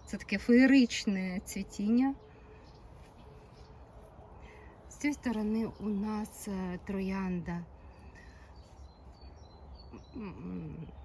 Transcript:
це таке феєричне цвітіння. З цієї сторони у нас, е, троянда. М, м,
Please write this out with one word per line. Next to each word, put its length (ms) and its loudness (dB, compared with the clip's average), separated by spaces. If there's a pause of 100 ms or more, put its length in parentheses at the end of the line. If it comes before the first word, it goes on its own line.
це 100 -6
таке 220 0
феєричне 1080 8
цвітіння. 720 2 (2750)
З 60 -18
цієї 180 0
сторони 560 0 (100)
у 80 -4
нас, 600 -2
е, 360 -4
троянда. 800 -2 (2500)
М, 60 -8
м, 640 -8 (160)